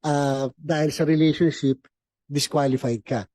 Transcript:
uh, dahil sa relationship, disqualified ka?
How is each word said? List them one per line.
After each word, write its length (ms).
uh, 540
dahil 340
sa 140
relationship, 800
disqualified 800
ka? 300